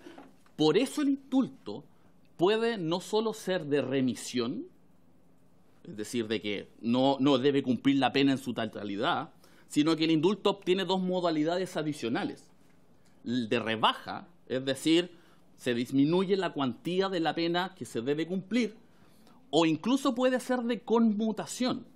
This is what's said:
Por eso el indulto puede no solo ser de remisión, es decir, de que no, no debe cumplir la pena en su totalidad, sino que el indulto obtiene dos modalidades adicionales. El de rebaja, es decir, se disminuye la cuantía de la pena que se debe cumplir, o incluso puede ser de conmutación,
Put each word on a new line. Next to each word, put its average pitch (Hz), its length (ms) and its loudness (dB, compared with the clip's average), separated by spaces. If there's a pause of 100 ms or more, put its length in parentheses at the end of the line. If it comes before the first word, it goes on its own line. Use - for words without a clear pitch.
(560)
Por 156 220 4
eso 262 240 0
el 285 80 2
indulto - 760 -2 (520)
puede 220 400 2
no 170 240 -2
solo 220 320 -2
ser 185 320 -4
de 143 160 0
remisión, 127 840 -2 (1160)
es 107 140 -16
decir, 107 300 -4
de 107 140 -2
que 104 280 -6 (120)
no, 131 380 2
no 135 180 4
debe 139 240 2
cumplir 135 360 2
la 127 140 2
pena 139 200 4
en 131 60 0
su 123 160 -6
totalidad, 113 760 -4 (380)
sino 151 280 2
que 160 100 0
el 165 60 4
indulto 190 380 2
obtiene 190 340 0
dos 190 160 0
modalidades 175 800 0
adicionales. 151 720 -4 (720)
El 117 260 -2
de 120 100 2
rebaja, 110 680 -4 (200)
es 131 180 -4
decir, 160 460 2 (460)
se 123 180 -2
disminuye 156 600 2
la 180 160 -2
cuantía 165 540 -2
de 190 120 -2
la 156 160 -2
pena 170 400 -2
que 120 100 -12
se 117 160 -6
debe 147 240 -2
cumplir, 196 500 -2 (760)
o 165 160 4
incluso 233 480 0
puede 254 240 2
ser 247 240 -2
de 233 180 -2
conmutación, 220 1040 0 (100)